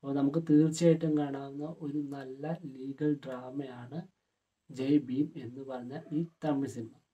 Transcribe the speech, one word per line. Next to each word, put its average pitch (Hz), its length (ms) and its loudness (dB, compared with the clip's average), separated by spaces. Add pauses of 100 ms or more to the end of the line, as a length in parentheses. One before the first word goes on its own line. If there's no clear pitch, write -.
അപ്പോൾ 139 120 -2
നമുക്ക് 143 300 2
തീർച്ചയായിട്ടും 160 720 6
കാണാവുന്ന 139 500 -4 (120)
ഒരു 147 280 -4
നല്ല 139 360 -10 (220)
legal 135 500 -2
ഡ്രാമയാണ് 131 840 -8 (720)
ജയ് 135 300 4
ഭീം 127 280 -2 (140)
എന്ന് 123 220 -12
പറഞ്ഞ 127 300 -10 (180)
ഈ 151 80 0 (220)
തമിഴ് 139 320 -2
cinema. 113 200 -10 (200)